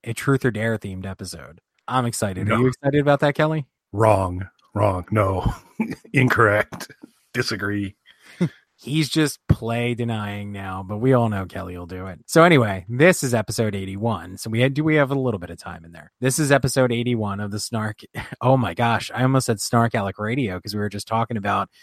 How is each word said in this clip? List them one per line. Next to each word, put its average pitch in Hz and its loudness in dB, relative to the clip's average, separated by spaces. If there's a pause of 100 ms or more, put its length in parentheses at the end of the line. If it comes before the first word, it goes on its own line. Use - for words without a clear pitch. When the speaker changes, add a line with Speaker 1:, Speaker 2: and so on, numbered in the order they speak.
Speaker 1:
a 117 -6
Truth - 0
or 123 2
Dare 110 -2
themed 95 -10
episode. 92 -14 (260)
I'm 127 0
excited. 101 -4
Are 107 0
Speaker 2:
No. 113 4
Speaker 1:
you 127 4
excited 139 0
about 143 4
that, 147 2
Kelly? 156 0 (260)
Speaker 2:
Wrong. 95 2 (260)
Wrong. 98 0
No. 95 2 (240)
<laughs> 226 0 (300)
Incorrect. 113 2 (440)
Disagree. 101 -4 (460)
Speaker 1:
<laughs> 175 0 (320)
He's 147 -2
just 156 0 (100)
play 120 0
denying 104 -6
now, 95 -10
but 104 -6
we 131 4
all 117 4
know 95 -4
Kelly 90 -10
will 87 -12
do 92 -12
it. 90 -16
So 160 6
anyway, 117 4
this 143 4
is 131 -2
episode 110 -2
eighty-one. 98 -6
So - -10
we 113 0
had, 135 4
do, 147 -2
we 156 2
have 139 4
a 139 -2
little 120 -2
bit 85 -12
of 85 -14
time 85 -14
in 82 -20
there. 80 -20
This 131 0
is 147 2
episode 131 2
eighty-one 113 -2
of 104 -6
the 104 -6
Snark. 107 -4 (140)
<laughs> - -10 (160)
Oh 131 6
my 92 -2
gosh, 117 0
I 120 -4
almost 131 2
said 110 0
Snark 117 2
Alec 98 -4
Radio 107 -2
'cause 101 -8
we 104 -4
were 104 -2
just 101 -10
talking 113 -2
about 98 -2 (120)